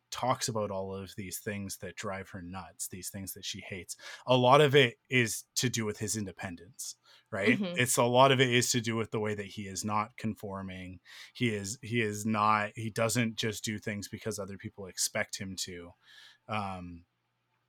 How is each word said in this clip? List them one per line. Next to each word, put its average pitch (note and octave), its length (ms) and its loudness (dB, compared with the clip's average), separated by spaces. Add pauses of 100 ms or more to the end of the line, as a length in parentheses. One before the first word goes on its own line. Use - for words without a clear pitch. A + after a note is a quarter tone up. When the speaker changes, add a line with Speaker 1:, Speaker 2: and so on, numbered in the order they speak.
Speaker 1:
talks - 380 0
about G#2+ 240 -2
all F#2+ 240 -6
of G2 200 -10
these F#2+ 240 -10
things G2+ 380 -6
that F2+ 180 -12
drive G2 340 -8
her G2 120 -14
nuts, F2 460 -10
these F#2 220 -12
things F#2+ 240 -10
that F#2+ 120 -14
she G2 160 -10
hates, - 340 -12 (300)
a B2+ 100 6
lot B2+ 260 8
of C#3+ 140 6
it B2+ 200 8 (140)
is B2 360 2 (100)
to B2+ 140 0
do A2+ 160 -2
with G#2 140 -6
his G#2+ 180 -4
independence, F#2+ 800 -10 (360)
right? G#2+ 280 2
Speaker 2:
Mm-hmm. F3+ 160 -2
Speaker 1:
It's, B2 220 2
a B2+ 60 6
lot B2 280 8
of B2+ 100 6
it B2+ 80 6
is B2 220 4
to A#2+ 100 0
do A2+ 140 -2
with A2+ 160 -2
the A#2 80 -2
way G#2+ 160 0
that G2+ 100 -6
he G2 220 -10
is F#2+ 180 -8
not G#2+ 320 -2
conforming. F#2+ 840 -8 (340)
He A#2+ 140 0
is, G#2 340 -4
he A#2 180 -2
is G#2 240 -2
not, G#2+ 500 2
he A2+ 140 -6
doesn't A2+ 460 0
just G#2+ 280 -4
do G#2+ 140 -4
things G#2 300 -8
because G#2 320 -8
other G2 180 -10
people G2+ 300 -14
expect - 500 -4
him F#2+ 240 -10
to. E2+ 300 -10 (560)
Um, F#2 580 -8 (640)